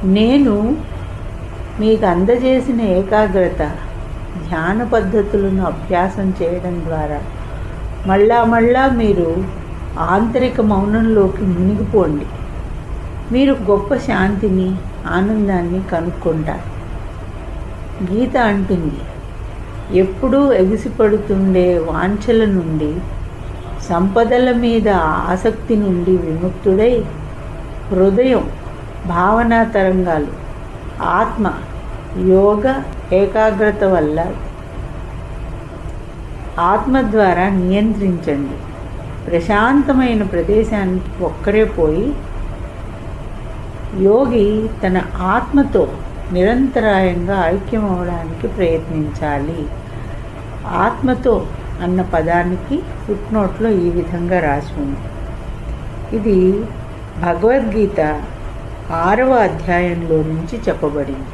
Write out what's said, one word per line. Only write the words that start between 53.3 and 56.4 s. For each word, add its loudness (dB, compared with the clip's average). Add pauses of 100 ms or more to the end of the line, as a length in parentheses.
ఈ 2
విధంగా 0
రాసి -2
ఉంది. -4 (1080)
ఇది 4 (580)